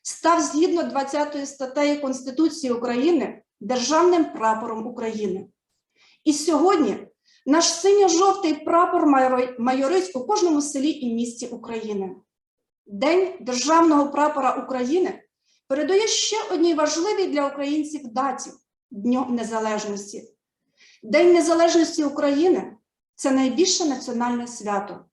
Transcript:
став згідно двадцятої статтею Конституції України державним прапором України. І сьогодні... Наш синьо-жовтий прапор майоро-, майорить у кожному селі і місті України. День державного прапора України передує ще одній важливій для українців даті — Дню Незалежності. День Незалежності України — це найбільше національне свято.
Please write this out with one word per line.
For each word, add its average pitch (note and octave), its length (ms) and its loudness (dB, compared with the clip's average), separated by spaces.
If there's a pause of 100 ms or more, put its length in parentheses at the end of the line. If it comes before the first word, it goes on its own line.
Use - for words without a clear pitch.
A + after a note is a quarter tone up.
став E4 400 0
згідно D#4 420 0
двадцятої C#4 640 -4
статтею C#4+ 560 -2
Конституції C4 720 -2
України B3 720 -2 (160)
державним D4 680 2
прапором A3 640 -4
України. G#3+ 600 -6 (760)
І D4+ 100 2
сьогодні... D4+ 720 2 (380)
Наш D#4 200 4
синьо-жовтий F#4+ 880 4
прапор E4+ 520 2
майоро-, B3+ 540 2
майорить C4+ 560 0
у B3+ 100 -6
кожному F4 360 2
селі C#4+ 280 -2
і B3 240 -4
місті A#3 340 -6
України. G#3+ 680 -8 (720)
День D#4 540 0
державного C#4+ 720 2
прапора C#4 520 0
України C4 600 -2 (440)
передує D4+ 400 0
ще - 300 -2 (140)
одній E4+ 220 2
важливій E4 540 0
для C#4 200 -2
українців D4 600 -4
даті — C4 440 -4 (400)
Дню B3 380 -2
Незалежності. A3 960 -6 (800)
День F4 300 6
Незалежності E4 680 4
України — C#4+ 760 0 (380)
це C#4 160 -2
найбільше C4 540 2
національне A#3+ 640 -4
свято. G3+ 640 -8